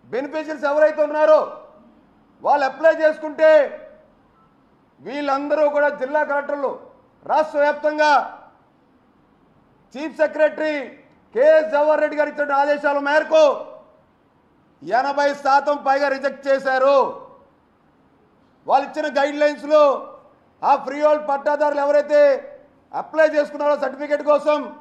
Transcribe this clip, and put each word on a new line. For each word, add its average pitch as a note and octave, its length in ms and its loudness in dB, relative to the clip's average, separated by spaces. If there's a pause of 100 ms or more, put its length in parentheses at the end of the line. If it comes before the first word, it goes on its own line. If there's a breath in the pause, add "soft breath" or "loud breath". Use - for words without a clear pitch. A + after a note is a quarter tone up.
(100)
బెనిఫిషరీస్ D4 600 -8
ఎవరైతే D4+ 320 2
ఉన్నారో D4+ 360 4 (1040)
వాళ్ళు C#4 240 0
అప్లై D4 260 2 (100)
చేసుకుంటే D#4 480 0 (1500)
వీళ్ళందరూ C#4+ 640 -2 (120)
కూడా D4 120 2 (120)
జిల్లా D4 300 -2
కలెక్టర్లు C#4+ 420 -4 (540)
రాష్ట్ర D4+ 360 -2
వ్యాప్తంగా D4+ 480 0 (1800)
చీఫ్ D4+ 280 -10
సెక్రటరీ D4+ 520 0 (600)
కేఎస్ D#4 400 4
జవహర్ D4+ 280 2
రెడ్డి D4 160 -4
గారు D4 140 0
ఇచ్చిన C#4+ 300 -2
ఆదేశాల D4 360 0 (100)
మేరకు D#4 360 4 (1400)
ఎనభై C#4 460 0 (160)
శాతం C#4+ 320 2 (100)
పైగా C#4 300 2
రిజెక్ట్ C#4 320 -6
చేశారు. C4+ 480 2 (1700)
వాళ్ళు C4 220 0
ఇచ్చిన D4+ 180 -8 (120)
గైడ్‌లైన్స్‌లో D4 640 0 (800)
ఆ A#3 100 2 (120)
ఫ్రీ C#4 160 -8
హోల్డ్ D4+ 300 2
పట్టాదారులు C#4+ 540 -2
ఎవరైతే D4 360 2 (720)
అప్లై D#4 420 0
చేసుకున్నారో D4 480 -2
సర్టిఫికెట్ C#4+ 460 -6
కోసం D4 300 2 (220)